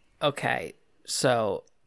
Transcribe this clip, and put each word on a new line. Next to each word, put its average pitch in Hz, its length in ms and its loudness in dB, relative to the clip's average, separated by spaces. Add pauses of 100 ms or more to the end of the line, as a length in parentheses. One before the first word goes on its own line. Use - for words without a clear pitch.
(220)
Okay, - 520 -2 (320)
so 113 580 0 (240)